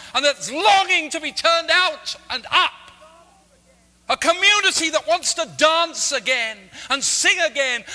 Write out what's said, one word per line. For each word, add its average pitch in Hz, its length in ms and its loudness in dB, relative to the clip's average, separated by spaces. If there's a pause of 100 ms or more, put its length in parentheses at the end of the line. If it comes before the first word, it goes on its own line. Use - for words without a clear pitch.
(140)
and 262 100 0
that's 277 260 0
longing 370 600 2
to 320 100 -6
be 302 100 -8
turned 330 400 0
out 339 460 0 (140)
and 233 200 -8
up. 339 220 2 (1400)
A - 80 0
community 370 720 2
that 302 180 -2
wants 330 280 0
to 330 120 -4 (120)
dance 320 540 0
again 233 440 -2 (320)
and 269 160 -4
sing 370 360 0
again 269 440 -2 (100)